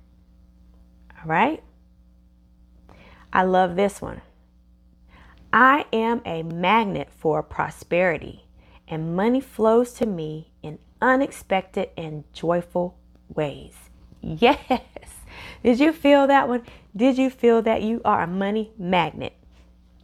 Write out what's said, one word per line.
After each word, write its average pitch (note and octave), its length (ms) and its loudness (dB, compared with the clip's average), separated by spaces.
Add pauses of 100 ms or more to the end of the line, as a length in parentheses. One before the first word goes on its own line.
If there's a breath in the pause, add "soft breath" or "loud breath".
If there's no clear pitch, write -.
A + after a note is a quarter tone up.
(1160)
All D#3+ 100 -14
right? G#3 340 -2 (1700 loud breath)
I F#3 100 0
love F#3 340 2
this G3 260 -2
one. - 200 -14 (1300 soft breath)
"I B3+ 400 6
am A3+ 320 0
a E3 180 -8
magnet F3 680 0
for D3+ 320 -2
prosperity, - 1040 -4 (420 soft breath)
and D#3+ 260 -6
money A#3 260 0
flows A#3 540 0
to A#3+ 120 -4
me D#3 460 -10 (100)
in D3+ 160 -14 (240)
unexpected A3+ 960 -2
and D#3 360 -12
joyful F3 640 -4 (320)
ways." - 600 -10 (300)
Yes. E3 380 2 (1040 loud breath)
Did A#3 180 2
you D#4 120 4
feel C#4+ 340 4
that C4+ 220 4
one? A#3+ 140 -2 (320 loud breath)
Did B3 240 2
you C4 120 2
feel A#3 320 2
that A3+ 200 0
you A3+ 220 -4
are G#3 180 2
a E3 40 -2
money G3+ 520 -4
magnet? F3 560 -2 (680 soft breath)